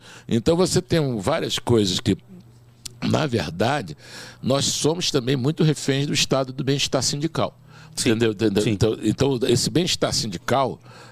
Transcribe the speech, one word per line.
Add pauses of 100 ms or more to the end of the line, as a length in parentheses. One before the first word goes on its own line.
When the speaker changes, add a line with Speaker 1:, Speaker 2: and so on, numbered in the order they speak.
(280)
Speaker 1:
Então
você
tem
várias
coisas
que, (840)
na
verdade, (440)
nós
somos
também
muito
reféns
do
estado
do
bem-estar
sindical. (380)
Speaker 2:
Sim.
Speaker 1:
Entendeu?
Entendeu?
Speaker 2:
Sim.
Speaker 1:
Então,
então,
esse
bem-estar
sindical, (340)